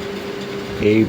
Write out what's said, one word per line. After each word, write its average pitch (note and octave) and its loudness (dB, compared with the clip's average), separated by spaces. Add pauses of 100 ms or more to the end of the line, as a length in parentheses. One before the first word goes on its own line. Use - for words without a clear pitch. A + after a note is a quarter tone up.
(800)
এই A2 6